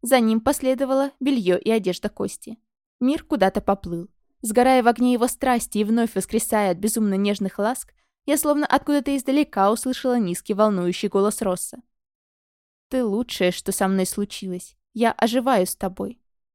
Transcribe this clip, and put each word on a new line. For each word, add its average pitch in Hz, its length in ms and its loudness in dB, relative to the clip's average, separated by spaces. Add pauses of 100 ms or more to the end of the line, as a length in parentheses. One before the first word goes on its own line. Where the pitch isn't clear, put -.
За 247 180 4
ним 220 200 2
последовало 269 760 0
белье 233 380 2
и - 140 -2
одежда 214 380 -2
Кости. - 500 -8 (420)
Мир 277 240 0
куда-то 196 360 0
поплыл. 175 500 -4 (320)
Сгорая 247 400 4
в 226 60 6
огне 240 240 2
его 240 160 0
страсти 240 500 -2
и 208 60 2
вновь 226 320 0
воскресая 208 560 0
от 170 60 -4
безумно 214 360 0
нежных 202 460 -2
ласк, 226 340 -4 (320)
я 294 100 2
словно 294 300 0
откуда-то 285 500 0
издалека 262 540 2
услышала 247 480 -2
низкий 190 360 -2
волнующий 196 540 0
голос 202 340 0
Росса. 185 360 -6 (1080)
"Ты 254 160 -2
лучшее, 202 480 0
что - 180 -6
со 196 160 0
мной 190 180 2
случилось. 190 720 -8 (180)
Я 226 180 0
оживаю 233 540 2
с - 100 -8
тобой". 196 440 -8 (340)